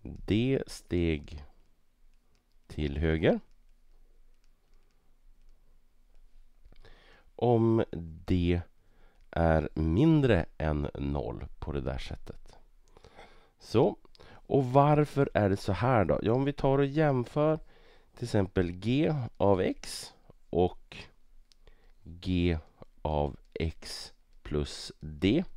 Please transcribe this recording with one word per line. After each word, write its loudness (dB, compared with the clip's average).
D -2
steg -4
till -4
höger. 2
Om 4
D 2
är 2
mindre 4
än -2
noll -6
på -10
det -4
där -6
sättet. -12
Så. 2
Och 2
varför 4
är 4
det 2
så -4
här 2
då? 0
Ja, 2
om 2
vi -2
tar 0
och 2
jämför 0
till -8
exempel 0
G 0
av 4
X -6
och -2
G -2
av -2
X -8
plus -6
D. 0